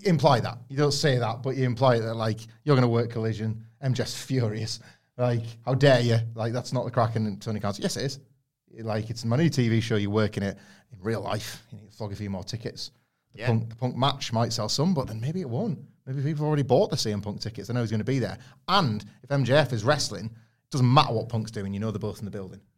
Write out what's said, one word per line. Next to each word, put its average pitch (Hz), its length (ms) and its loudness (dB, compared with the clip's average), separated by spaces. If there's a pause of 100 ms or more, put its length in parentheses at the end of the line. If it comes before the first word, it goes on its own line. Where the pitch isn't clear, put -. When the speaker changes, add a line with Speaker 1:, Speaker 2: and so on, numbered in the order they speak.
Speaker 1:
imply 156 360 6
that. - 180 -4 (100)
You 135 80 -6
don't 147 160 4
say 135 240 2
that, 113 240 -2
but 131 160 -4
you 131 80 2
imply 123 340 4
that, 113 140 -2
like, 110 260 -2 (240)
you're 147 120 4
gonna 127 120 6
work 117 220 2
Collision. 110 560 -4 (160)
M 131 140 0
J 120 80 -2
F's - 180 -6
furious. 110 580 -2 (380)
Like, 123 240 2 (240)
"How 127 80 0
dare 135 280 6
you?" 117 180 4 (160)
Like, 113 180 -2
that's 123 180 -6
not 123 140 -2
the 117 60 -6
crack 113 240 2
in 107 240 -2
Tony 107 200 -6
Khan's. 101 200 -4
Yes, - 180 -4
it 107 60 -4
is. 131 160 -6 (640)
Like, 110 260 -4
it's 117 160 -8
my 117 120 2
new 165 120 6
T 127 200 2
V 113 120 4
show. 113 140 0
You're 101 160 0
working 104 320 2
it 98 140 -2 (360)
in 98 80 -20
real 107 200 -4
life. 98 500 -8
You 104 80 -16
need 107 100 -20
to - 80 -20
flog 104 160 -8
a - 20 -8
few 104 140 -8
more 95 140 -6
tickets. - 480 -10 (420)
The 98 60 -18
Speaker 2:
Yeah. 113 80 -4
Speaker 1:
Punk, 113 220 0
the - 60 -14
Punk 127 220 -6
match 139 340 -2
might 117 220 0
sell 107 160 -4
some, 175 240 0
but 131 140 -2
then 110 120 -10
maybe 160 220 -4
it 143 80 -8
won't. 151 300 -4 (260)
Maybe 135 160 -6
people 151 240 -2
have - 20 0
already 147 160 2
bought 131 280 4
the 147 60 -2
C 110 140 -2
M 101 100 -2
Punk 101 200 -8
tickets. - 260 -10
They 117 60 -4
know 123 80 0
he's 113 100 -2
gonna 107 120 0
be 135 160 0
there. 95 180 -4 (300)
And 151 360 2 (200)
if - 80 -8
M 139 120 2
J 123 120 4
F 135 180 4
is 107 100 -2
wrestling, 110 440 0
it - 440 -18
doesn't 123 220 4
matter 147 200 6
what 113 140 -2
Punk's 110 220 -4
doing. 98 240 -6
You 98 60 -4
know 110 100 -4
they're 101 100 -6
both 101 200 -6
in 107 60 -8
the 95 60 -10
building. 95 300 -12 (160)